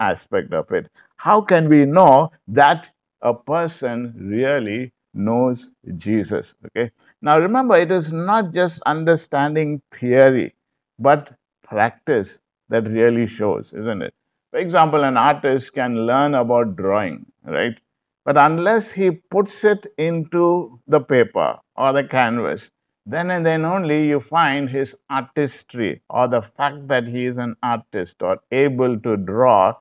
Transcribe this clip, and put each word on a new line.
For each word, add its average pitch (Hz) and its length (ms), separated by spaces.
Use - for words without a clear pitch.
aspect 95 520
of 80 200
it. 87 160
How 208 240
can 170 280
we 147 160
know 147 460
that 143 400
a 120 140
person 123 800
really 117 760
knows 120 580
Jesus? 101 580
Okay. 117 240
Now 151 180
remember, 226 380
it 175 160
is 160 200
not 180 420
just 175 280
understanding 151 1080
theory, 127 640
but 143 340
practice 110 800
that 113 180
really 117 380
shows, 104 480
isn't 107 280
it? - 120
For 143 100
example, 160 440
an 131 140
artist 135 560
can 120 320
learn 143 280
about 120 420
drawing, 95 500
right? 87 340
But 143 140
unless 170 520
he 185 200
puts 190 540
it 208 220
into 165 880
the 143 140
paper 107 580
or 135 160
the 139 120
canvas, 117 640
then 165 260
and 175 140
then 160 200
only 160 420
you 147 140
find 143 480
his 135 260
artistry 127 1040
or 123 180
the 120 140
fact 139 460
that 127 180
he 123 180
is 123 140
an 120 240
artist 113 600
or 92 160
able 127 480
to 110 160
draw 104 640